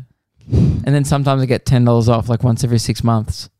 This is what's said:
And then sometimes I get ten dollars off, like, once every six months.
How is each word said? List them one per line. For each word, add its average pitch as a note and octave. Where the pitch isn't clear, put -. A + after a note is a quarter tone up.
And -
then C#3+
sometimes C#3
I B2+
get A#2
ten B2
dollars A#2
off, A#2
like, A#2
once A#2+
every A#2
six -
months. A2+